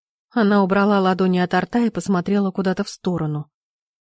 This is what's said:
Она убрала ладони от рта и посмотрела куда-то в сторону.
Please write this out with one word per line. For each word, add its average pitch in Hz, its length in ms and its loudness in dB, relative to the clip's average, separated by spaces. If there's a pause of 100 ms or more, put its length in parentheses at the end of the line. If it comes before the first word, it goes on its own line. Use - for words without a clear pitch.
(300)
Она 208 320 2
убрала 202 380 2
ладони 185 380 2
от 180 160 0
рта 185 260 0
и 233 100 0
посмотрела 196 600 -2
куда-то 185 340 -2
в - 60 -12
сторону. 156 600 -6 (500)